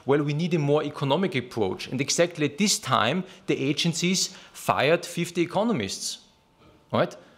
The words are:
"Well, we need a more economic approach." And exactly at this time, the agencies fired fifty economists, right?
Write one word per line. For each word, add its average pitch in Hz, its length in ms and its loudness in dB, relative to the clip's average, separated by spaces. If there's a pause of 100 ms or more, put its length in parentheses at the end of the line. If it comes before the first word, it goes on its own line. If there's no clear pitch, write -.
"Well, 139 160 4
we 147 120 -2
need 160 200 0
a 175 60 2
more 147 240 2
economic 147 520 0
approach." 101 520 -2
And 131 120 -4
exactly 170 460 0
at 143 140 -6
this 202 180 2
time, 127 460 2 (240)
the 151 100 2 (120)
agencies 170 600 0 (240)
fired 135 500 2
fifty 170 380 -4
economists, 170 760 -2 (720)
right? 151 240 2 (220)